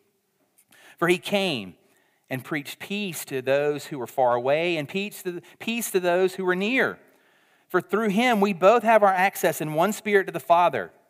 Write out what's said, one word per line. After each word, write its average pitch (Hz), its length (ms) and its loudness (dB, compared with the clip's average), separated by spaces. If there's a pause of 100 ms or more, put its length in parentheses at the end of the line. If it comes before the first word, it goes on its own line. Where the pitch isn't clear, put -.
(1000)
For 170 80 0
he 180 100 4
came 151 560 -4 (560)
and 131 160 -8
preached - 320 -8
peace 202 480 -8
to 131 160 -6
those 143 460 -2
who 151 100 -10
were 117 100 -8
far 123 280 2
away 156 420 0
and 147 100 -6
peace 196 360 -8
to, 175 180 -8 (160)
peace 233 340 -6
to 190 80 0
those 180 360 0
who 190 100 -6
were 180 100 0
near. 202 440 -2 (680)
For 180 140 0
through 214 280 0
him 226 300 2
we 202 140 2
both 196 300 6
have 220 180 6
our 196 100 6
access 185 480 0
in 156 140 -6
one 175 180 2
spirit 202 360 0
to 180 40 -8
the 165 80 -6
Father. 160 520 2 (180)